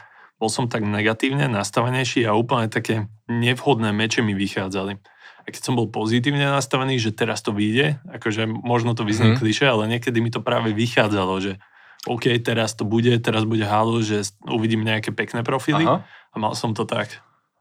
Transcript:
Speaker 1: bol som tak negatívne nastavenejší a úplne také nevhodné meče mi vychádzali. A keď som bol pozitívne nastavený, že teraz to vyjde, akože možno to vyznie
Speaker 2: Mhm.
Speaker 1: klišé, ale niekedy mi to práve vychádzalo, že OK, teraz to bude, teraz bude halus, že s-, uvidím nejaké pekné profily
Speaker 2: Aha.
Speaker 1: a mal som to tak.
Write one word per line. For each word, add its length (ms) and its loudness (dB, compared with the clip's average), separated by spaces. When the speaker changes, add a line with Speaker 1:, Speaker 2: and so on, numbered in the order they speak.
Speaker 1:
bol 100 -2
som 200 -2
tak 160 -4
negatívne 640 0
nastavenejší 760 0
a 100 2
úplne 360 2
také 380 -2
nevhodné 640 2
meče 320 0
mi 100 2
vychádzali. 640 -4
A 60 -18
keď 160 -14
som 100 -2
bol 140 2
pozitívne 560 0
nastavený, 560 0
že 100 0
teraz 280 -2
to 120 -4
vyjde, 480 2
akože 380 -4
možno 480 0
to 80 -2
vyznie 320 4
Speaker 2:
Mhm. 60 2
Speaker 1:
klišé, 260 2
ale 220 2
niekedy 300 -2
mi 120 2
to 80 -4
práve 320 0
vychádzalo, 720 2
že 180 -4
OK, 180 -4
teraz 340 0
to 120 -10
bude, 340 2
teraz 240 0
bude 200 0
halus, 440 2
že 140 0
s-, 140 -8
uvidím 380 0
nejaké 280 -2
pekné 320 -4
profily 400 0
Speaker 2:
Aha. 220 2
Speaker 1:
a 320 -20
mal 180 -2
som 160 -4
to 140 -2
tak. 340 -6